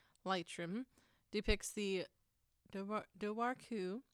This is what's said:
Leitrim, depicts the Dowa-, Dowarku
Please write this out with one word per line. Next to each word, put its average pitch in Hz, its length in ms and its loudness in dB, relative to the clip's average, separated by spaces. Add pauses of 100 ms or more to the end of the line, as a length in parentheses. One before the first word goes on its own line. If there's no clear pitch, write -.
(240)
Leitrim, 185 640 0 (440)
depicts 208 400 4
the 190 360 0 (680)
Dowa-, 202 320 -4 (140)
Dowarku 214 800 -2 (140)